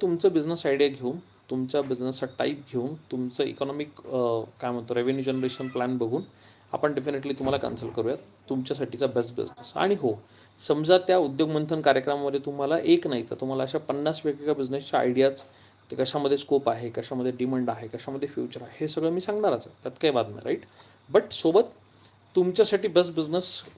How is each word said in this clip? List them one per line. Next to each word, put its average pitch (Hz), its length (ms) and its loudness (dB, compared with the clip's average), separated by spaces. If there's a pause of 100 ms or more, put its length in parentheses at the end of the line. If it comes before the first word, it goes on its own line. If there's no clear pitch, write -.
तुमचं 180 300 4
बिझनेस 165 340 0
आयडिया 143 220 4
घेऊन, 131 280 -6 (340)
तुमच्या 131 320 -2
बिझनेसचा 131 440 -4 (120)
टाईप 135 220 -2 (120)
घेऊन, 131 220 -2
तुमचं 127 500 -4
इकॉनॉमिक, 139 440 -4 (100)
अ, 120 420 0 (200)
काय 123 100 -2
म्हणतो, 120 240 -4
रेव्हेन्यू 131 300 2
जनरेशन 131 440 -2
प्लॅन 127 300 -2
बघून 120 240 0 (500)
आपण 147 220 0
definitely 139 380 -4
तुम्हाला 139 240 0
कन्सल्ट 120 360 -4
करूयात 127 260 -2 (300)
तुमच्यासाठीचा 135 580 -2
बेस्ट 120 300 -2
बिझनेस. - 400 -8
आणि 185 180 2
हो, 127 280 -2 (380)
समजा 156 380 4
त्या 180 200 4
उद्योग 147 300 2
मंथन 156 320 0
कार्यक्रमामध्ये 139 680 2
तुम्हाला 143 320 0
एक 170 280 4
नाही 123 160 0
तर 117 120 -8
तुम्हाला 131 280 -2
अशा 135 160 -2
पन्नास 151 460 -2
वेगवेगळ्या 147 300 0
बिझनेसच्या 135 460 -2
आयडियाज, 131 400 4 (500)
ते 127 60 -8
कशामध्ये 139 420 0
स्कोप 139 300 2
आहे, 117 220 -2
कशामध्ये 127 420 -4
डिमांड 127 380 -2
आहे, 113 180 -6
कशामध्ये 135 400 -8
फ्युचर 123 340 -8
आहे, - 180 -16
हे 151 80 -2
सगळं 160 220 0
मी 180 100 -2
सांगणारच 202 460 0
आहे, - 160 -20
त्यात 131 100 -8 (100)
काही 151 120 4
वाद 113 140 2
नाही, 104 160 -12
राईट? 139 160 -2 (540)
But 220 160 4
सोबत 170 320 4 (760)
तुमच्यासाठी 185 520 4
बेस्ट 175 260 4
बिझनेस 160 480 -2 (160)